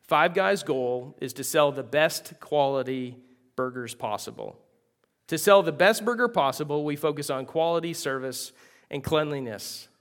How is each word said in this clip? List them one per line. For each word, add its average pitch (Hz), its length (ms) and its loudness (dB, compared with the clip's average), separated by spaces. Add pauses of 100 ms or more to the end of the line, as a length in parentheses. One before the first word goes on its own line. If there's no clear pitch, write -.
Five 165 260 4
Guys' 190 300 2
goal 127 580 -2
is 131 140 -6
to 135 100 -8
sell 147 280 4
the 135 100 -6
best 147 580 0
quality 131 800 -2 (360)
burgers 127 400 -6
possible. 104 640 -8 (680)
To 165 100 -2
sell 196 260 8
the 160 100 0
best 208 340 4
burger 240 220 2
possible, 147 580 0
we 147 100 -2
focus 147 320 -2
on 131 160 -4
quality, 165 480 0
service, 131 600 -6 (380)
and 139 140 -6
cleanliness. 143 840 -4 (120)